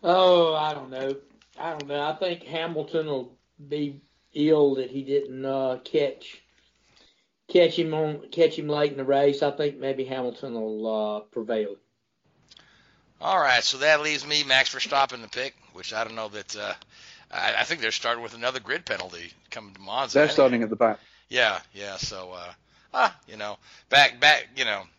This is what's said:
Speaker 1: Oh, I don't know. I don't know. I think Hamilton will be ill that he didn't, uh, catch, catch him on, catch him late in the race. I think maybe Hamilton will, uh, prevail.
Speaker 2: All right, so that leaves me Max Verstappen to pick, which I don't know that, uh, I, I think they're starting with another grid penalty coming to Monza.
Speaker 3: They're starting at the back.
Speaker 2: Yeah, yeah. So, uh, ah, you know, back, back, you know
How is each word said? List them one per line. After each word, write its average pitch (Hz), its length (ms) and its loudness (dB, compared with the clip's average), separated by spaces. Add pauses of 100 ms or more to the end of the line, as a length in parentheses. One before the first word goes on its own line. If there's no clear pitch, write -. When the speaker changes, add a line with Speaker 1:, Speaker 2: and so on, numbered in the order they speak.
Speaker 1:
Oh, 175 520 6
I 151 200 0
don't 131 160 -12
know. 135 260 -4 (420)
I 160 120 -8
don't 151 160 -8
know. 143 160 -4
I 156 140 -2
think 175 280 -6
Hamilton 160 600 -6
will 131 300 -8 (320)
be 143 320 -6 (340)
ill 147 420 4
that 127 140 -6
he 135 120 -8
didn't, 135 420 -4
uh, 135 400 -2
catch, - 580 -4 (1040)
catch 170 300 6
him 160 160 0
on, 156 360 -4
catch 165 280 2
him 151 100 -6
late 147 220 2
in 139 80 -10
the 135 60 -4
race. 139 380 4
I 147 100 2
think 147 260 -4
maybe 135 260 -4
Hamilton 127 500 -8
will, 110 320 -6 (300)
uh, 107 40 -8
prevail. 107 560 -4 (1400)
Speaker 2:
All 190 180 0
right, 127 260 4
so - 140 -2
that 151 240 4
leaves 147 240 -4
me 147 180 -2
Max 131 300 2
Verstappen 131 480 0
to 107 60 -16
pick, 127 260 -8 (180)
which 92 220 -12
I 110 100 -2
don't 110 120 -12
know 110 120 -8
that, 101 260 -12
uh, 101 200 -6 (580)
I, 101 280 -2
I - 40 2
think 165 160 -8
they're 110 100 -2
starting 117 320 -4
with 110 120 -12
another 123 260 -4
grid 143 240 -8
penalty 87 480 -10 (180)
coming 104 220 -14
to 95 80 -20
Monza. 120 380 -2
Speaker 3:
They're 151 100 6
starting 127 340 4
at 107 60 -2
the 110 80 -4
back. 113 220 2 (320)
Speaker 2:
Yeah, 113 280 2 (140)
yeah. 98 240 -12
So, 92 380 -10
uh, 87 180 -14 (400)
ah, - 240 0 (100)
you 107 120 -18
know, 104 180 -8 (320)
back, 131 320 6
back, 147 340 6
you 131 120 -2
know 101 160 -2 (160)